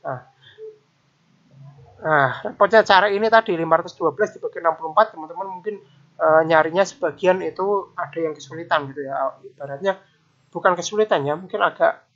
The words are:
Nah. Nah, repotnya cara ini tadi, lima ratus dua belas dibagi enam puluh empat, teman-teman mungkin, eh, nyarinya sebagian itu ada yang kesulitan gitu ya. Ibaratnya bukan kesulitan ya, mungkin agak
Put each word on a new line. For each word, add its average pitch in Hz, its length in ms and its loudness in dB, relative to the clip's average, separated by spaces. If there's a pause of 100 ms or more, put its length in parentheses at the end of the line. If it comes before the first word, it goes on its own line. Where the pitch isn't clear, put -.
Nah. 131 140 -8 (1800)
Nah, 143 480 0
repotnya 202 400 4
cara 196 240 6
ini 202 240 -2
tadi, 220 240 2
lima 165 240 2
ratus 170 160 -14
dua 160 160 0
belas 135 240 -2
dibagi 170 240 -10
enam 165 160 0
puluh 160 160 -8
empat, 214 240 0
teman-teman 170 320 -12
mungkin, 190 320 -10 (400)
eh, 160 240 4
nyarinya 165 400 2
sebagian 180 560 -2
itu 185 560 -4
ada 143 240 -8
yang 156 160 -4
kesulitan 156 560 -6
gitu 147 80 -12
ya. 135 400 -6
Ibaratnya 165 560 -8 (560)
bukan 180 240 0
kesulitan 208 480 0
ya, 151 160 -2
mungkin 190 240 -12
agak - 400 0 (120)